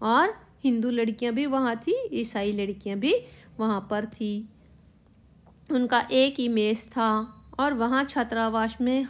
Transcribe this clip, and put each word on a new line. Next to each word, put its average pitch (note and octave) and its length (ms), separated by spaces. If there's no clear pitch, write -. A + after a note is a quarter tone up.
और C#4+ 320
हिंदू A#3+ 260
लड़कियाँ A#3 440
भी C#4+ 120
वहाँ C4 300
थी, A4 360
ईसाई G#3+ 400
लड़कियाँ G3+ 460
भी D4 160
वहाँ G#3+ 320
पर G#3+ 160
थी। G#3+ 420
उनका B3 300
एक C4+ 260
ही A#3+ 100
मेस A3 400
था A3+ 220
और C#4+ 160
वहाँ B3 300
छात्रावास A3+ 760
में B3+ 300